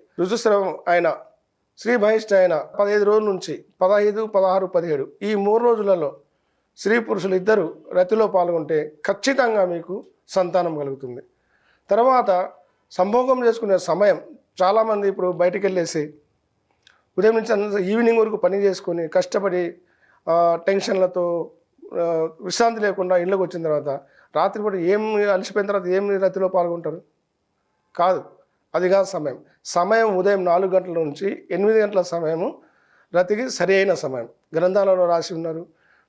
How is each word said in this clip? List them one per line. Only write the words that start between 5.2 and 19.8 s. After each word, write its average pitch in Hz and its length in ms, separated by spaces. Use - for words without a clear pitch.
ఈ 214 120
మూడు 208 300
రోజులలో 196 520
స్త్రీ 226 220
పురుషులు 196 340
ఇద్దరు 185 420
రతిలో 208 340
పాల్గొంటే 165 680
ఖచ్చితంగా 226 540
మీకు 175 400
సంతానం 175 500
కలుగుతుంది. 135 440
తర్వాత 214 600
సంభోగం 247 540
చేసుకునే 220 340
సమయం 180 420
చాలామంది 208 460
ఇప్పుడు 180 240
బయటికి 180 340
వెళ్ళేసి 165 480
ఉదయం 214 160
నుంచి 220 180
అంత 208 260
ఈవినింగ్ 226 400
వరకు 214 180
పని 185 220
చేసుకొని 180 500
కష్టపడి, 180 680